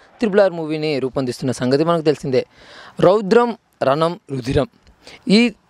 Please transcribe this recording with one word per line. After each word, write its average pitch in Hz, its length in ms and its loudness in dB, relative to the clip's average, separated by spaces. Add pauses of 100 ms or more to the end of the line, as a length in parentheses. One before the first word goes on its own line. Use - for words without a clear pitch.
(200)
త్రిబుల్ 208 220 2
ఆర్ 190 100 2
మూవీని 156 480 -4
రూపొందిస్తున్న 127 520 -4
సంగతి 131 320 0
మనకు 170 180 0
తెలిసిందే. 143 440 0 (540)
రౌద్రం, 208 580 2 (260)
రణం, 160 360 0 (120)
రుధిరం 131 360 -2 (600)
ఈ 226 240 4 (180)